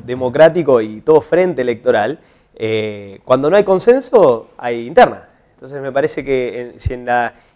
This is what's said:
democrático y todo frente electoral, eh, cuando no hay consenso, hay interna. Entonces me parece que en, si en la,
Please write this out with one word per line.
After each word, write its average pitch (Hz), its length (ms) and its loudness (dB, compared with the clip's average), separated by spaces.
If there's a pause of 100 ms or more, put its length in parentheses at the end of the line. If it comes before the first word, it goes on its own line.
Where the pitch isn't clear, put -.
democrático 131 760 2
y 107 220 -6
todo 151 200 4
frente 170 420 0
electoral, 120 560 -2 (340)
eh, 107 720 -8
cuando 135 240 2
no 190 80 4
hay 208 60 4
consenso, 190 840 2 (100)
hay 120 260 -6
interna. 120 420 0 (280)
Entonces 135 260 -16
me 135 100 -10
parece 139 320 -6
que 127 380 -6
en, 120 180 -16
si - 140 -6
en 123 140 -12
la, 120 260 -4 (220)